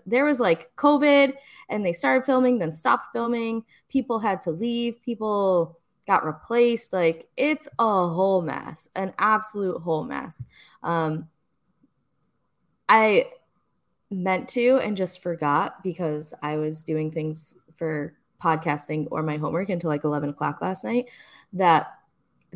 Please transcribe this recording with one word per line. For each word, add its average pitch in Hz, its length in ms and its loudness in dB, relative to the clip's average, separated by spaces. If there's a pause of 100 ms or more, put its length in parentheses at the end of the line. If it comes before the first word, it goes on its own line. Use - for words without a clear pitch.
there 247 200 2
was, 277 160 2
like, 180 340 0
covid 285 580 6 (360)
and 208 160 -2
they 175 80 0
started 262 320 0
filming, 254 340 4
then 160 140 -2
stopped - 400 -2
filming. 233 500 -4 (240)
People 240 320 -2
had 202 220 -2
to 175 100 -2
leave. 233 500 -4
People 196 800 0 (260)
got 190 200 2
replaced. 233 680 0
Like, 165 460 0
it's 294 320 0 (100)
a 202 300 4
whole 185 320 2
mess, - 540 -8
an 190 220 -6
absolute 208 640 0
whole 160 220 -2
mess. - 420 -10 (380)
Um, 160 460 -2 (1600)
I 220 400 6 (800)
meant 185 380 -2
to 254 280 4
and 208 180 -2
just 185 280 -4
forgot 165 600 -2
because 160 580 -4
I 151 160 -4
was 156 260 -4
doing 156 280 -2
things 156 440 -8 (220)
for 156 360 -6 (280)
podcasting 156 680 -2
or 156 140 -4
my 151 140 -4
homework 156 320 -4
until, 170 200 -4
like, 147 140 -2
eleven 147 260 -2
o'clock 147 320 -6
last 185 220 -4
night, 233 240 -2 (460)
that 180 400 4 (640)